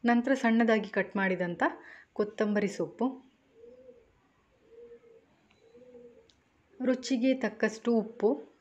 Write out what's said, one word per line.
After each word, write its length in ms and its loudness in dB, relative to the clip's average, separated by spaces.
ನಂತರ 300 4
ಸಣ್ಣದಾಗಿ 540 2
ಕಟ್ 280 -2
ಮಾಡಿದಂಥ 460 -2
ಕೊತ್ತಂಬರಿ 560 -2
ಸೊಪ್ಪು, 380 -4
ರುಚಿಗೆ 500 0
ತಕ್ಕಷ್ಟು 600 -2
ಉಪ್ಪು 480 0